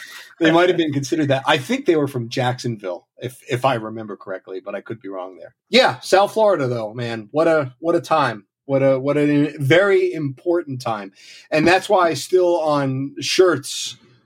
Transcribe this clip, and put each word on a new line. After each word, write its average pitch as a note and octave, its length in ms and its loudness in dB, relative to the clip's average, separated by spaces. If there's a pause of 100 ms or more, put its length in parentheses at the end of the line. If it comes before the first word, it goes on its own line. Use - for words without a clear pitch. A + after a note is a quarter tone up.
(400)
They D#3+ 120 4
might F3 160 6
have E3+ 100 2
been D#3 160 0
considered D3 340 -2
that. C3 180 0
I D3+ 140 2
think C4 260 -4
they E3+ 100 4
were C#3+ 120 2
from A#2+ 200 -8
Jacksonville, A#2 800 -6 (100)
if, - 220 -12 (100)
if C3 160 -2
I C3+ 100 2
remember A2 420 -10
correctly, F#2+ 440 -12
but G2 120 -10
I G2 80 -8
could A#2 180 -12
be G2 100 -14
wrong F#2 280 -12
there. E2 180 -20 (140)
Yeah, G#3+ 300 2
South G3 340 2
Florida, F#3+ 340 2
though, A2+ 260 -6
man. A#2 380 -8
What D#3+ 160 2
a, D3+ 320 0
what E3 160 0
a E3+ 60 -2
time. B2+ 460 -2 (180)
What C3+ 160 0
a, C3+ 160 4
what C#3+ 200 -2
a D3 400 2
very F3+ 560 2
important D3+ 680 -4
time. G#2 300 -6 (400)
And D#3 160 2
that's F#3 220 2
why F#3 180 4
I D#3+ 60 -2
still F3 480 2
on C#3 580 -2
shirts - 800 0 (280)